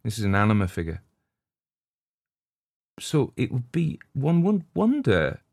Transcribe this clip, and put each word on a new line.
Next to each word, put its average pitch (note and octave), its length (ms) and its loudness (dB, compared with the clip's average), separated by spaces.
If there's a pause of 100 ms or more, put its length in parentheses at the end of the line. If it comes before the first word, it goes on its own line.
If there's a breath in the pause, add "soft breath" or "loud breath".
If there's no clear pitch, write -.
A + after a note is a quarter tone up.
This G#2+ 140 -6
is A2 60 -4
an G2 120 2
anima G#2 320 2
figure. E2 340 -8 (2000)
So - 360 -2
it B2 160 -4
would B2 200 -6
be, D#3+ 280 -2 (140)
one D#3+ 300 2
would G3 200 2 (100)
wonder F#3 680 0 (100)